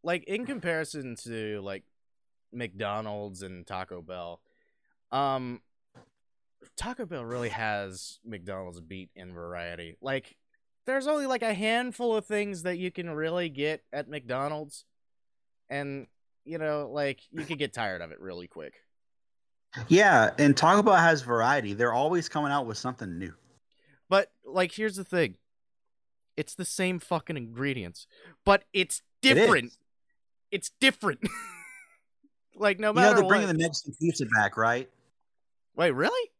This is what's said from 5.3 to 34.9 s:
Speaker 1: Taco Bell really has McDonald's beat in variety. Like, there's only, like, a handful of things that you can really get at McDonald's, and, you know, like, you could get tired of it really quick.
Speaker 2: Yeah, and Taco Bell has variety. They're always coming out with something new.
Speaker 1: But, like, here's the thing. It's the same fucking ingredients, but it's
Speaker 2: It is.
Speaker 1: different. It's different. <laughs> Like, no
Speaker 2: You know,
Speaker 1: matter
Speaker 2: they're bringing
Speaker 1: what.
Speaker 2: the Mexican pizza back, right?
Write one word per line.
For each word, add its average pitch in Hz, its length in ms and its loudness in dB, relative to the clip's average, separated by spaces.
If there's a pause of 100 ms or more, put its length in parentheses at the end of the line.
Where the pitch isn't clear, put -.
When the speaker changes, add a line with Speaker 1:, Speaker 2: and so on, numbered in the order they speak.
Speaker 1:
Taco 240 300 -8
Bell 147 180 -10
really 120 260 -6
has 101 760 -6
McDonald's 95 560 -12
beat 90 340 -16
in 90 200 -18
variety. 85 680 -12
Like, 135 360 -6 (500)
there's 269 200 -2
only, 294 200 -2
like, 254 160 -2
a 220 120 -2
handful 233 640 -2
of 208 100 -4
things 202 360 -4
that 180 160 -4
you 180 120 -4
can 170 200 -10
really 160 400 -4
get 147 420 -4
at 143 160 -8
McDonald's, 143 760 -6 (840)
and, 139 380 -6 (360)
you 160 140 -10
know, 151 340 -4
like, 139 280 -4 (100)
you 160 140 -8
could 147 140 -6
get 139 140 -4
tired 95 300 -4
of 80 80 -12
it - 100 -18
really 90 280 -12
quick. 76 260 -16 (1120)
Speaker 2:
Yeah, 165 500 8
and 143 180 8
Taco 190 260 6
Bell 202 140 8
has 165 260 6
variety. 120 500 2
They're 117 220 2
always 160 340 0
coming 147 220 0
out 143 160 0
with 110 120 -8
something 110 400 -8
new. 87 140 -8 (760)
Speaker 1:
But, 196 220 4 (140)
like, 175 280 -2
here's 208 240 -4
the 190 80 -8
thing. 143 320 0 (1000)
It's - 180 -6
the 185 120 -10
same 185 320 -2
fucking 160 380 -6
ingredients, 117 720 -8 (380)
but 196 280 6
it's - 280 -2 (220)
Speaker 2:
It 269 100 8
is. - 40 10
Speaker 1:
different. 170 400 4 (720)
It's - 200 -6 (100)
different. 262 440 2
<laughs> - 60 -2 (1200)
Like, 202 240 0
no 214 120 0
Speaker 2:
You 208 60 -4
know, 247 40 6
Speaker 1:
matter 240 160 8
Speaker 2:
they're 202 120 6
bringing 208 180 4
Speaker 1:
what. 170 100 0
Speaker 2:
the 160 60 2
Mexican 151 360 -4
pizza 156 280 0
back, 107 320 2
right? 120 280 0 (880)